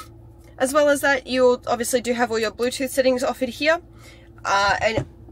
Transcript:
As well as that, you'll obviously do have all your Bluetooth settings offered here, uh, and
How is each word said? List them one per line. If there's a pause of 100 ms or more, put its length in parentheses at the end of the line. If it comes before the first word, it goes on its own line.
(580)
As
well
as
that,
you'll
obviously
do
have
all
your
Bluetooth
settings
offered
here, (640)
uh,
and (260)